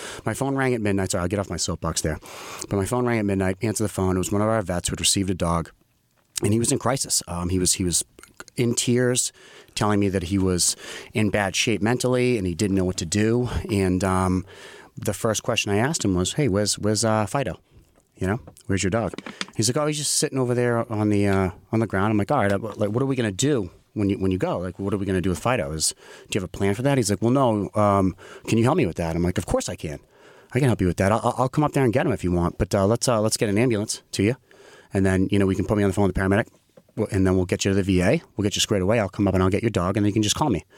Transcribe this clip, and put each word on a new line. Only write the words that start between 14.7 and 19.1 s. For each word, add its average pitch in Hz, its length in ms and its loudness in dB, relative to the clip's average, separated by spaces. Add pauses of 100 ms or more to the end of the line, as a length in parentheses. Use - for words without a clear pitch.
the - 180 -4
first - 300 -2
question 107 280 -2
I 101 60 2
asked 139 280 0
him 98 80 4
was, 90 200 0
"Hey, 151 140 0
where's, 101 300 0
where's, 104 260 0
uh, 107 220 2
Fido? 98 340 -4 (560)
You 92 120 -4
know, 107 120 -2 (280)
where's 95 160 0
your 87 80 0
dog?" 107 220 -2 (440)